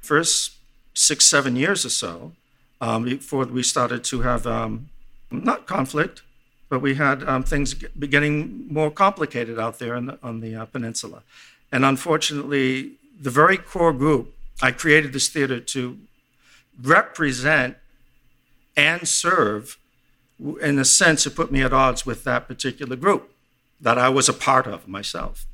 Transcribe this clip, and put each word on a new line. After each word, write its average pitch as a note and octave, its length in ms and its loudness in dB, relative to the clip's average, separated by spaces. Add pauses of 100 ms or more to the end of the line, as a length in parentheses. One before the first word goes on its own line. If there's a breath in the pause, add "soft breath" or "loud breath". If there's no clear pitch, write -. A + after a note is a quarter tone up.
first - 520 0 (400)
six, - 320 4
seven C3+ 300 4
years F3 300 0
or B2 40 -8
so, A#2 440 -6 (460)
um, A#2 260 -2
before C3 400 -4
we B2 180 -4
started B2 420 0
to B2 160 -2
have, B2 240 0
um, A2+ 440 -4 (420)
not - 340 -2
conflict, D#3 560 -2 (480)
but C3 100 0
we C3+ 160 0
had, C#3 280 0
um, C3 200 -2
things C3+ 300 0
g-, - 140 -10 (100)
beginning D3 720 0
more D3+ 220 0
complicated C#3+ 680 -2
out A2+ 200 -6
there A#2+ 160 -6
on B2 100 -6
the, - 180 -12
on A#2 160 -8
the, A2+ 160 -10
uh, A2+ 100 -10
peninsula. A2+ 580 -10 (480 soft breath)
And C3 120 2
unfortunately, C#3 1080 0 (260)
the C3+ 100 -6
very D#3+ 280 6
core E3+ 360 0
group, C3+ 400 0 (280)
I C3 100 4
created D3+ 400 2
this C3+ 160 -2
theater C3 320 -2
to B2 380 -6 (840 soft breath)
represent C#3 960 2 (1000)
and E3 320 2
serve, B2 680 0 (600)
w-, C#3+ 180 -8
in C#3+ 200 0
a C3+ 80 2
sense, - 400 4
it C#3+ 100 -8
put C3 160 -2
me C3+ 100 0
at B2+ 120 2
odds C3 320 2
with A#2 180 -8
that B2 240 -2
particular C3 480 -8
group E3+ 360 0 (480)
that A#2 180 2
I B2+ 120 4
was C3+ 180 4
a C#3 60 2
part B2+ 340 2
of G2 200 -12
myself - 680 -8